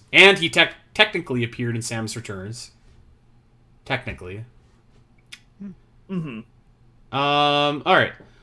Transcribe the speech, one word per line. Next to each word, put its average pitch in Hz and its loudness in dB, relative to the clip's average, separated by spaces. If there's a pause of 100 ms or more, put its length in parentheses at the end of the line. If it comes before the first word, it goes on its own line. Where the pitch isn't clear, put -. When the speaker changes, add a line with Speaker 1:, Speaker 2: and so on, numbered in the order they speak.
(120)
Speaker 1:
And 185 8
he 165 -2
tec-, - 2 (200)
technically 170 0
appeared 117 -6
in 113 -6
Samus 110 -6
Returns. 107 -12 (1120)
Technically. 107 -10 (1700)
Speaker 2:
Mm-hmm. 156 -8 (760)
Speaker 1:
Um, 147 0
all 185 4
right. 113 2 (300)